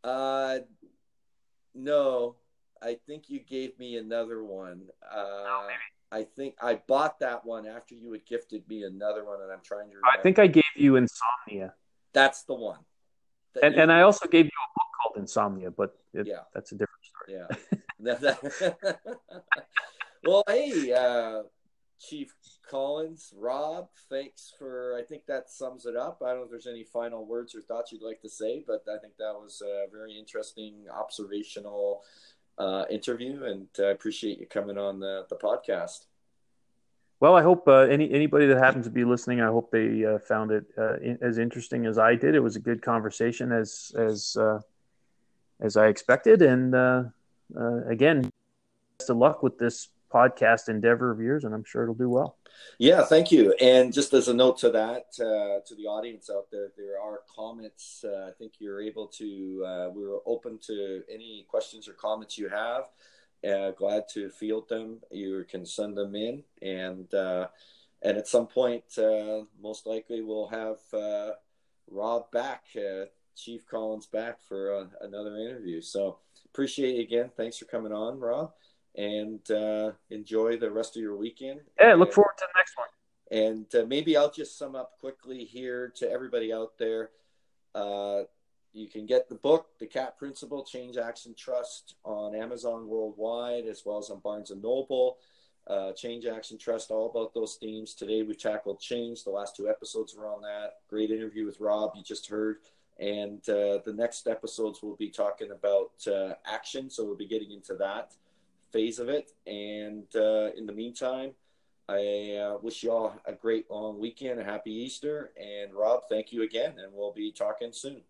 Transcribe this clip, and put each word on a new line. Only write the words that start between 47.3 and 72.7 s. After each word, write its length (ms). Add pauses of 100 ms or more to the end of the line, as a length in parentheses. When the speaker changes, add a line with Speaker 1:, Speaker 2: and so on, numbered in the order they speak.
Speaker 2:
uh, 300
again, 420 (720)
best 120
of 80
luck 260
with 120
this 320 (240)
podcast 560
endeavor 420
of 100
yours, 240
and 100
I'm 100
sure 200
it'll 100
do 160
well. 260 (420)
Speaker 1:
Yeah, 260
thank 280
you. 280
And 320
just 200
as 160
a 60
note 240
to 120
that, 360 (140)
uh, 460
to 100
the 100
audience 420
out 220
there, 260
there 240
are 200 (140)
comments. 680
Uh, 240
I 40
think 260
you're 240
able 240
to, 580
uh, 300
we're 320
open 400
to 420
any 400
questions 400
or 40
comments 440
you 120
have. 420 (520)
Uh, 300
glad 380
to 180
field 400
them. 320 (100)
You 380
can 180
send 300
them 180
in. 300 (160)
And, 540
uh, 340 (540)
and 160
at 100
some 180
point, 380 (140)
uh, 420 (200)
most 260
likely 340
we'll 280
have, 300 (140)
uh, 380 (600)
Rob 400
back, 360 (100)